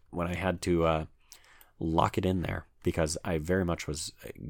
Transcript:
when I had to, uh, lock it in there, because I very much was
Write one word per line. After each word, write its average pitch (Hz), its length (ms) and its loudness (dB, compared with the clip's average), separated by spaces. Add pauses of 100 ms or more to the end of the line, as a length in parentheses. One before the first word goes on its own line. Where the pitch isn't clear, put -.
(100)
when 85 180 -2
I 87 80 -2
had 90 260 -2
to, 85 220 4
uh, 80 200 4 (760)
lock 82 380 2
it 95 80 0
in 92 160 2
there, 85 240 -4 (180)
because 85 400 0
I 85 140 0
very 90 260 2
much 85 240 -2
was 76 240 -6 (380)